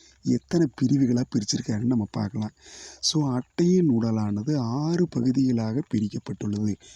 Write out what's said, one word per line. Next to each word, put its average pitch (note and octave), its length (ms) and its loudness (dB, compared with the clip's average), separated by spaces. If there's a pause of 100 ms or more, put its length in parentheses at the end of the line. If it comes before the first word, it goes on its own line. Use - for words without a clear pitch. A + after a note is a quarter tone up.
(240)
எத்தனை C3+ 440 2 (140)
பிரிவுகளா B2+ 480 2
பிரிச்சிருக்காங்கன்னு G#2+ 540 -2
நம்ம A#2+ 280 0
பார்க்கலாம். G#2+ 400 -4 (480)
So, C#3 380 -2
அட்டையின் F3 500 2
உடலானது A2+ 720 0
ஆறு D3+ 480 0
பகுதிகளாக B2+ 760 0 (100)
பிரிக்கப்பட்டுள்ளது. G#2 800 -2 (220)